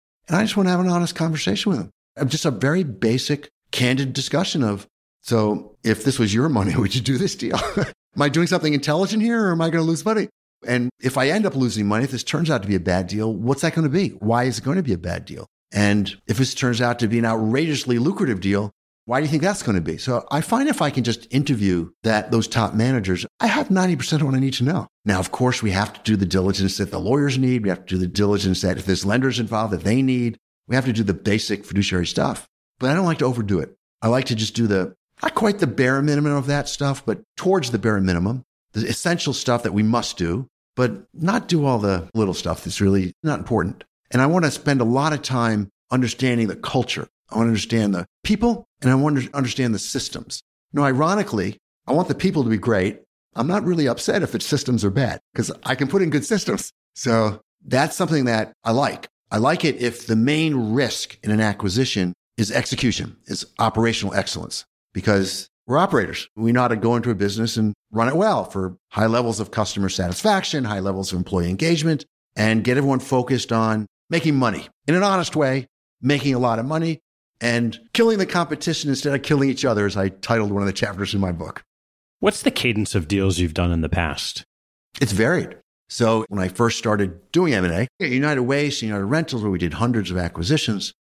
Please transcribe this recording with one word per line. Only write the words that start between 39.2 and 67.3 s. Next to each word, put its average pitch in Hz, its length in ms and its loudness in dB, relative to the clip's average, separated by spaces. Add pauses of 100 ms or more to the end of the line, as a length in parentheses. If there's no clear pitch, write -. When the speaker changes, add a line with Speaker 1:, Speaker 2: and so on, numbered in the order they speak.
Speaker 1:
stuff 120 300 -2
that 90 100 -2
we 104 100 2
must 110 360 0
do, 90 280 -2 (300)
but 113 380 -2
not 185 340 -2
do 160 160 2
all 127 140 2
the 95 340 0
little 101 220 0
stuff - 280 -4
that's - 200 -4
really 95 400 4
not 151 160 0
important. 95 440 -2 (280)
And 123 100 2
I 135 60 6
wanna 160 240 4
spend 139 320 0
a - 20 2
lot 139 300 2
of 143 80 -4
time 113 480 0 (200)
understanding 123 580 0
the 87 80 -6
culture. - 520 -4 (220)
I - 80 -6
wanna 117 100 4
understand 107 460 2
the 87 120 -4 (160)
people, 226 440 0 (160)
and 127 80 4
I 131 40 6
wanna 143 280 2 (100)
understand 127 420 0
the 98 40 -2
systems. - 640 -8 (320)
Now, 143 80 2
ironically, 135 720 0 (300)
I 123 60 -2
want 175 160 2
the 147 60 -2
people 175 300 0
to 113 60 0
be 110 80 2
great. 101 420 0 (340)
I'm 117 120 -2
not 190 180 0
really 165 240 2
upset 180 340 -2
if - 120 -2
its - 120 -6
systems 127 380 0
are 98 60 2
bad, 110 300 -2 (140)
'cause 110 160 -2 (140)
I 127 100 0
can 139 140 0
put 190 140 2
in 165 80 0
good 143 160 0
systems. - 460 -2 (220)
So 113 460 0 (240)
that's 135 320 0
something 151 300 0
that 110 260 0 (120)
I 113 80 0
like. 127 360 -2 (220)
I 110 60 -2
like 135 260 2
it 151 140 0
if 120 300 -4
the 113 100 2
main 135 560 2
risk - 500 -2
in 110 80 -2
an 107 100 4
acquisition 104 720 0 (240)
is 107 120 0
execution, - 640 -2 (100)
is - 180 -8 (140)
operational 110 560 0
excellence, - 500 -6 (300)
because 98 540 0 (180)
we're 123 100 -2
operators. 151 580 0
We 113 180 0
know 123 100 4
how 123 60 2
to 117 80 0
go 113 200 2
into 117 140 0
a 110 40 0
business 101 440 -2